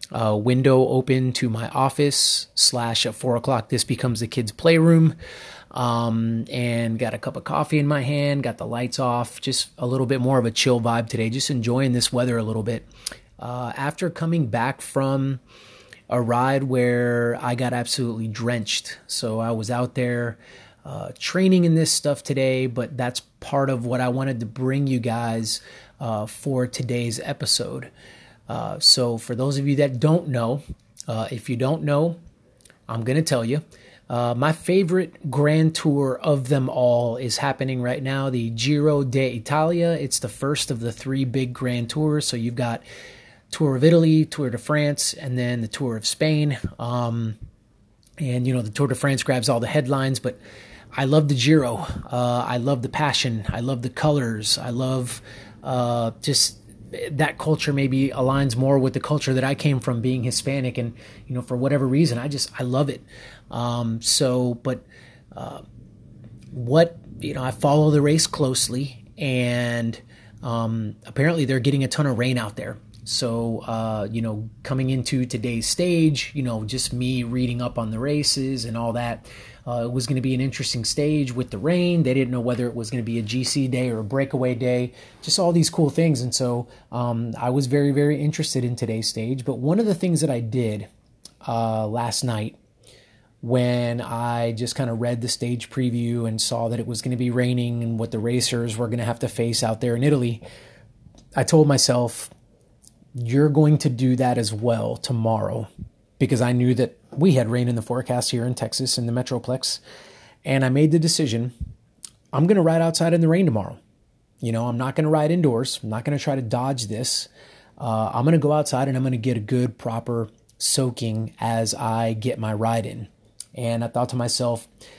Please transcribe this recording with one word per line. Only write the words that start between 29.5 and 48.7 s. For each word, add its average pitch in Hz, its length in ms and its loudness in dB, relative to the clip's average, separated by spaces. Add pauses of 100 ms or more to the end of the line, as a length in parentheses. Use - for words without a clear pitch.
of 139 100 0
you 143 80 4
that 135 240 2
don't 160 300 4
know, 123 340 -2 (420)
uh, 110 260 -4
if 120 180 -8
you 123 80 -2
don't 143 260 0
know, 151 340 2 (680)
I'm 113 160 -4
gonna 135 200 2
tell 131 200 0
you. 135 180 0 (460)
Uh, 120 300 0
my 143 140 2
favorite 180 800 0
Grand 156 420 4
Tour 139 480 0
of 139 260 0
them 131 220 2
all 120 480 2
is 127 200 -4
happening 135 440 -2
right 123 220 -2
now, 135 260 -2
the 117 220 -2
Giro 143 520 2
d'Italia. 143 960 0
It's 139 200 -2
the 120 100 -6
first - 400 -2
of 123 100 -4
the 117 120 -4
three 135 340 -4
big 127 280 -2
Grand 120 360 -4
Tours. 151 380 0
So 127 100 -4
you've 117 160 -2
got 120 300 -2 (680)
Tour 143 260 0
of 123 80 2
Italy, 160 400 8
Tour 143 280 -2
de 110 80 -4
France, 147 560 0
and 127 240 -4
then 120 220 -2
the 110 60 -2
Tour 117 300 -4
of 110 80 -8
Spain. 151 540 0 (180)
Um, 117 640 -4 (800)
and, 123 260 -2
you 131 80 2
know, 127 80 0
the 107 80 -6
Tour 135 200 0